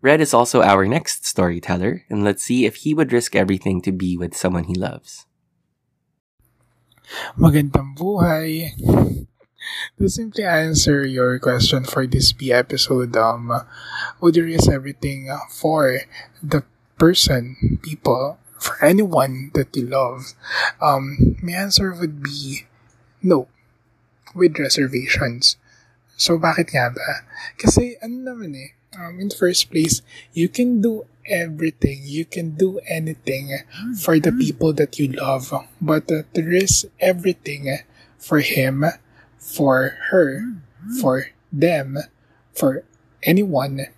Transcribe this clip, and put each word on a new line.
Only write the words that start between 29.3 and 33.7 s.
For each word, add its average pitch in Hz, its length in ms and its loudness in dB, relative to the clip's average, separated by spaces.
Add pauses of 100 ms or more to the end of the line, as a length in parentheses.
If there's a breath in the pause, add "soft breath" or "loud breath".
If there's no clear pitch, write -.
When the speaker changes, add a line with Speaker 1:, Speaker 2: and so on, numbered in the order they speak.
Speaker 2:
first 180 360 2
place, 160 280 0 (320 loud breath)
you 170 160 0
can 247 320 2
do 220 240 0 (240)
everything, 160 760 -2
you 143 200 -6
can 165 320 -8
do 190 320 0
anything 139 720 -6 (360 loud breath)